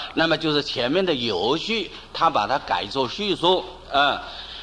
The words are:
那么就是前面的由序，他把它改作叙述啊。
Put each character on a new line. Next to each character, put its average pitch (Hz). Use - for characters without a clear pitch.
那 160
么 156
就 156
是 147
前 127
面 190
的 175
由 117
序， 202
他 165
把 110
它 127
改 95
作 127
叙 202
述 170
啊。 139